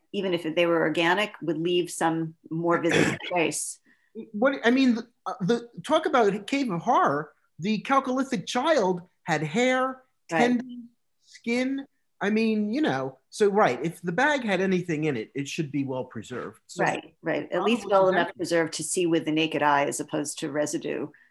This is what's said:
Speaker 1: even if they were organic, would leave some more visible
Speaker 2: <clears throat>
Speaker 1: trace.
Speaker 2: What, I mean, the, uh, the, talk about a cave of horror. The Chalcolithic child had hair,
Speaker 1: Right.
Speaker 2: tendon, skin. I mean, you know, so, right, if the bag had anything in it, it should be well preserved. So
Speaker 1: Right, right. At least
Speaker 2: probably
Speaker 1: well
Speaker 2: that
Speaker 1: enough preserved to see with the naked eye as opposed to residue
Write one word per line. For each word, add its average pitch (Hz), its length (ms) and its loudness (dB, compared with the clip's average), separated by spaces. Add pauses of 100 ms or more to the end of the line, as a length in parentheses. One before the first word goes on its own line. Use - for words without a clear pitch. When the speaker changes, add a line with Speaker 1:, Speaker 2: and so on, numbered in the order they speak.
(120)
Speaker 1:
even 196 220 -2
if 170 80 -2 (120)
they 170 120 4
were 170 140 4
organic, 175 600 2
would 156 160 -4
leave 175 340 0
some 160 440 -2 (160)
more 170 280 0
visible 156 440 2
Speaker 2:
<clears throat> - 40 -14
Speaker 1:
trace. 160 520 -2 (540)
Speaker 2:
What, 262 220 2 (100)
I 233 60 6
mean, 254 260 4
the, - 100 -6 (180)
uh, 185 160 -6
the, 233 280 0 (140)
talk 320 220 2
about 240 300 4
a 214 60 -6
cave 269 300 -2
of 170 120 -4
horror. 226 500 2 (280)
The 208 220 0
Chalcolithic 262 640 0
child 240 540 2 (220)
had 156 200 -2
hair, 254 600 0 (280)
Speaker 1:
Right. 226 100 2
Speaker 2:
tendon, 240 480 0 (360)
skin. 262 640 -4 (360)
I 202 80 0
mean, 214 420 0
you 302 100 -2
know, 135 360 -2 (120)
so, 202 180 2
right, 185 340 4
if 165 200 -6
the 175 100 -4
bag 262 320 0
had 190 160 0
anything 175 440 0
in 143 120 0
it, 110 180 -6
it 139 140 -6
should 143 240 -6
be 139 120 -2
well 127 200 -4
preserved. 110 600 -12
So 190 180 -6
Speaker 1:
Right, - 380 -4
right. 151 280 -4
At 180 120 -2
least 214 200 0
Speaker 2:
probably 202 100 -6
Speaker 1:
well 190 200 6
Speaker 2:
that - 80 -
Speaker 1:
enough 165 160 -2
preserved 165 380 -2
to - 80 -6
see 175 240 0
with 165 180 2
the 156 80 -2
naked 156 300 0
eye 143 240 4
as 143 140 -4
opposed 147 400 -6
to 156 100 -6
residue 147 580 -4 (220)